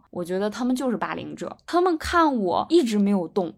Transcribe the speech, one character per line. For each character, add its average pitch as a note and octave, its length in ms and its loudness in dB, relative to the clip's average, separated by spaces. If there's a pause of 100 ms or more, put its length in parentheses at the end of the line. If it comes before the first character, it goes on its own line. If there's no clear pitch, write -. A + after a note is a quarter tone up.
(100)
我 F3+ 120 -8
觉 F3 160 -4
得 G#3 120 -2
他 G#3+ 140 -6
们 B3+ 120 0
就 C4 140 -2
是 G#3+ 60 -2
霸 E3 180 -6
凌 D3+ 200 -10
者。 - 220 -12 (100)
他 E4+ 140 0
们 F4+ 160 2
看 D#4 400 2
我 F3+ 320 0
一 E4+ 140 6
直 A3 160 0
没 G3+ 120 4
有 F#3 180 0
动， F3 300 -2